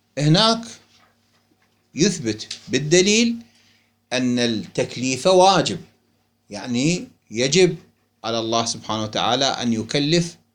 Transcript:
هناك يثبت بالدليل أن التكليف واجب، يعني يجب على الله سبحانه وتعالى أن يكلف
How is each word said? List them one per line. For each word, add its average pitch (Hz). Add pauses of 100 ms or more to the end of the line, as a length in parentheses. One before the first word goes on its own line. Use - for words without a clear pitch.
(180)
هناك 202 (1300)
يثبت 127 (200)
بالدليل 190 (760)
أن 123
التكليف 120
واجب، 180 (680)
يعني 127 (240)
يجب 147 (460)
على 117
الله 117
سبحانه 110
وتعالى 107
أن 120
يكلف 147 (180)